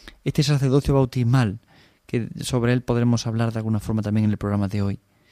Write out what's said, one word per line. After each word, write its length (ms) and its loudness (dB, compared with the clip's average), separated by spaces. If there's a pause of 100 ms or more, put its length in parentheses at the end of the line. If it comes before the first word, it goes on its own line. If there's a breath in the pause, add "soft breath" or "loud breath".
(240 loud breath)
este 200 0
sacerdocio 500 2
bautismal, 680 2 (440 soft breath)
que 240 -4 (120)
sobre 320 0
él 100 0
podremos 420 0
hablar 260 -2
de 60 -4
alguna 220 -2
forma 240 -4
también 220 0
en 40 2
el 80 0
programa 300 0
de 160 -4
hoy. 160 -4 (320 soft breath)